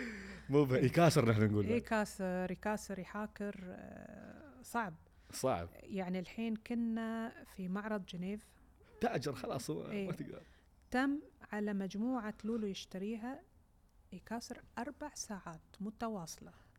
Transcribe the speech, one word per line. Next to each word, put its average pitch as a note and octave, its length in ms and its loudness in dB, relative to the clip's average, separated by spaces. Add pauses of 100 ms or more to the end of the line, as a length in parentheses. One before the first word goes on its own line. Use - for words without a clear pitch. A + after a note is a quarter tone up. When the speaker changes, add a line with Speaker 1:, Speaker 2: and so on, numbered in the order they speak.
(160)
Speaker 1:
<laughs> - 340 -10
مو D3 140 10
به-، C3 80 4
يكاسر، C3+ 560 8
نحن G#2+ 220 8
نقول. G#2 200 4
Speaker 2:
يكاسر، G3 800 0
يكاسر، G3+ 480 -4
يحاكر، G3+ 640 -6
آه، - 1000 -14
صعب. G#3+ 320 -4 (380)
Speaker 1:
صعب. F2+ 400 0
Speaker 2:
يعني F#3 460 -4
الحين A3+ 380 -4
كنا A3+ 760 -2 (120)
في F#3 240 -8
معرض G3+ 380 -2
جنيف. F#3 400 -6 (540)
Speaker 1:
تاجر C#3+ 340 0
خلاص، - 360 -4
هو - 200 -4
Speaker 2:
إيه. G3+ 160 -2
Speaker 1:
ما E3+ 60 -2
تقدر. - 300 -8 (480)
Speaker 2:
تم C#4 300 2 (320)
على G#3 220 0
مجموعة G#3 600 -2 (100)
لولو G#3+ 220 0
يشتريها A3 760 -6 (680)
يكاسر A3+ 500 -8 (160)
أربع C#4 360 -6
ساعات F3 460 -8 (200)
متواصلة. G3 720 -6 (260)